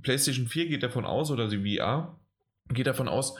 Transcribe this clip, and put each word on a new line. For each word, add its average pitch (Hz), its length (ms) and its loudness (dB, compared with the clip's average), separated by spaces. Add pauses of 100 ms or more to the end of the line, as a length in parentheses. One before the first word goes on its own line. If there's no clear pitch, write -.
PlayStation 131 460 2
vier 170 200 0
geht 143 160 0
davon 120 220 -2
aus, 147 240 0
oder 117 200 0
die 104 280 0
V - 60 0
R 143 360 0 (500)
geht 131 180 0
davon 131 200 0
aus, 123 320 0